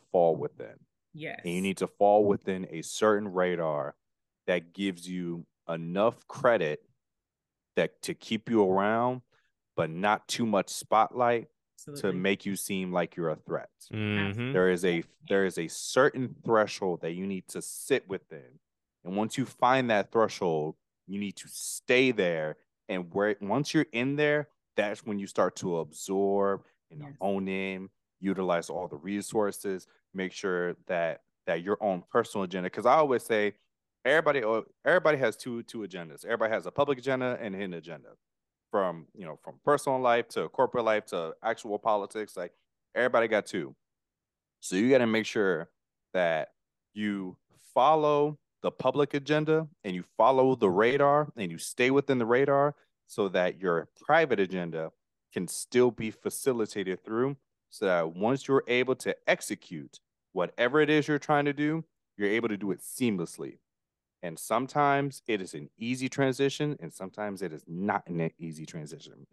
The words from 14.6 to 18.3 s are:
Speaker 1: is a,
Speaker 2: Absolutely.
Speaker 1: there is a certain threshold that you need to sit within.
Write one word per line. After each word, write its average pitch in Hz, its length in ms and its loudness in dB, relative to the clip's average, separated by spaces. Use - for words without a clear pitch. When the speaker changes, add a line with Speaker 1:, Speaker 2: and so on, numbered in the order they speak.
Speaker 1:
is 90 140 0
a, 87 140 2
Speaker 2:
Absolutely. - 300 -12
Speaker 1:
there 98 160 2
is 90 140 -2
a 85 100 -4
certain 131 640 0
threshold 104 580 0
that 82 100 -4
you 92 140 -8
need 95 220 -8
to - 120 -12
sit - 480 -4
within. 131 500 -12